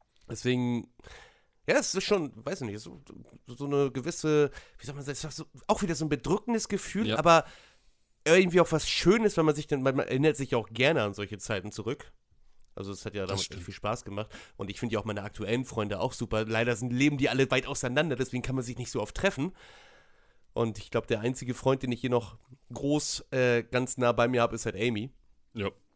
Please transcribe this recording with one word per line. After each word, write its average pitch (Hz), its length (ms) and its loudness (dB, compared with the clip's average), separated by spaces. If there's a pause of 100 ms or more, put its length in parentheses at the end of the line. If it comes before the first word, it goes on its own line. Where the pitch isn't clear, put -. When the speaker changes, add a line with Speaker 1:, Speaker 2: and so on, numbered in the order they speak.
(280)
Speaker 1:
Deswegen, 123 600 0 (800)
ja, 196 100 4
es - 160 -2
ist 190 100 -2
schon, 175 280 0 (120)
weiß 165 180 -6
ich 120 60 -4
nicht, 104 120 -8
so, - 200 -16 (460)
so 127 200 -10
eine 143 260 2
gewisse, 147 580 0 (280)
wie - 80 -16
soll 143 100 -10
man 139 80 -10
sagen, 143 80 -6
es - 120 -8
ist 147 120 -8
so, 160 80 -10 (240)
auch 208 140 2
wieder 165 120 0
so 156 100 -2
ein 151 40 0
bedrückendes 214 600 0
Gefühl, 202 400 -2
Speaker 2:
Ja. 214 100 0
Speaker 1:
aber 165 260 8 (800)
irgendwie 180 360 8
auch 165 120 4
was 156 160 2
Schönes, 214 480 4
weil 165 80 4
man 151 100 6
sich 151 140 -8
dann, 135 160 0
weil 135 80 2
man 131 160 0
erinnert 143 280 4
sich 135 200 -2
auch 110 140 -2
gerne 127 320 2
an 104 120 -2
solche 101 240 -8
Zeiten 101 320 -4
zurück. 113 420 -8 (640)
Also 98 180 -8
es - 140 -10
hat 98 80 -10
ja 101 80 -6
Speaker 2:
Das 92 80 -6
Speaker 1:
damals 98 160 -2
Speaker 2:
stimmt. 101 140 -12
Speaker 1:
echt 85 60 -12
viel 95 80 -12
Spaß 107 300 -6
gemacht. 101 240 -8 (280)
Und 98 120 -8
ich 101 120 -10
finde 113 140 -2
ja 104 60 2
auch 98 60 -4
meine 101 160 -4
aktuellen 107 420 -2
Freunde 104 360 -4
auch 123 120 -2
super. 110 320 -2
Leider 113 320 0
sind, 120 160 -4
leben 143 260 4
die 131 120 2
alle 131 200 2
weit 131 160 2
auseinander, 135 500 0
deswegen 123 260 -4
kann 131 140 -4
man 127 80 -2
sich 120 140 -10
nicht 123 120 -8
so 120 100 -4
oft - 140 -6
treffen. 185 380 -2 (1000)
Und 113 260 -2
ich - 120 -14
glaub, 117 160 -2
der 107 140 -2
einzige 123 340 -4
Freund, 131 280 0
den 127 100 -2
ich 117 80 -6
hier 127 100 -2
noch 120 260 -2 (360)
groß, 143 580 -2
äh, 123 320 2
ganz 127 340 -2
nah 120 160 4
bei 117 160 4
mir 123 140 2
hab, 117 100 2
ist 117 140 -6
halt 101 100 -4
Amy. 113 340 -2 (440)
Speaker 2:
Ja. 98 160 -4 (260)